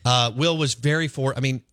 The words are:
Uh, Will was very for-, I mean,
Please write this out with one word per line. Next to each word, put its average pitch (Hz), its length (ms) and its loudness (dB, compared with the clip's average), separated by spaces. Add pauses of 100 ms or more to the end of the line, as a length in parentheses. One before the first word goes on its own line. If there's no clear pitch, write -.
Uh, 123 280 2
Will 160 240 0
was 143 180 0
very 147 340 0
for-, 135 260 -4
I 127 60 -4
mean, 131 200 -2 (120)